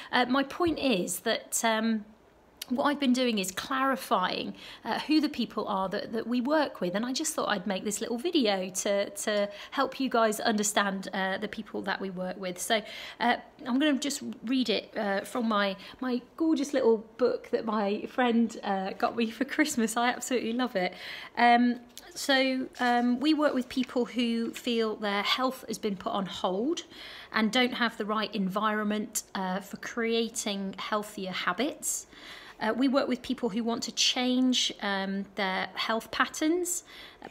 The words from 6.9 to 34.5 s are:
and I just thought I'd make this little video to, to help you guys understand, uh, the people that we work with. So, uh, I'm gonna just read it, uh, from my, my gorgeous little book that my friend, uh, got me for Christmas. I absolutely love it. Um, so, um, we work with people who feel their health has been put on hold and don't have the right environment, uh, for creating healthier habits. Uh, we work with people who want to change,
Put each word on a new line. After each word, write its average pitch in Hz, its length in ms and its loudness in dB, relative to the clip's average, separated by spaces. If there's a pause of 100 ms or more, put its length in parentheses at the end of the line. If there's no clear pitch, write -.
and 220 100 0
I 254 80 -2
just 302 220 -4
thought - 160 0
I'd 202 160 -2
make 196 180 -2
this 202 160 -2
little 233 160 -4
video 214 540 2
to, 202 400 0
to 208 400 -2 (220)
help 269 280 0
you 262 80 0
guys 220 320 4
understand, 202 720 0
uh, 190 240 0
the 208 120 -4
people 208 340 -10
that 190 180 -4
we 196 80 -6
work 185 300 -6
with. 185 200 -6
So, 226 220 0 (400)
uh, 240 160 4 (300)
I'm 254 120 2
gonna 285 200 4
just 277 240 -4 (240)
read 254 240 2
it, - 260 0
uh, 202 240 0
from 233 280 -2
my, 202 280 2 (240)
my 247 220 -2 (160)
gorgeous 302 340 2
little 226 320 4 (140)
book - 320 0
that - 160 -2
my 208 400 0
friend, 233 580 2
uh, 190 280 -2
got - 240 0
me 226 140 0
for - 140 -4
Christmas. 240 540 0
I 240 100 2
absolutely 233 460 -2
love 247 200 -2
it. 180 200 0 (420)
Um, 240 420 6 (360)
so, 262 540 2 (120)
um, 247 400 4
we 311 140 4
work 285 180 4
with 254 160 0
people 247 380 0
who 233 460 0
feel 226 440 0
their 202 260 0
health 254 460 0
has - 80 -4
been 202 200 -2
put - 160 -6
on 196 120 0
hold 208 600 -2 (500)
and 214 180 2
don't 254 220 4
have 233 240 0
the 208 80 -4
right 214 280 -2
environment, 214 880 0 (100)
uh, 190 260 -2
for - 160 -14
creating 226 1000 -2
healthier 202 540 -4
habits. - 760 -2 (540)
Uh, 214 120 0
we 247 140 2
work 269 220 4
with 247 140 0
people 247 260 -2
who 214 160 -2
want 226 180 -2
to - 80 -6
change, 254 800 2 (100)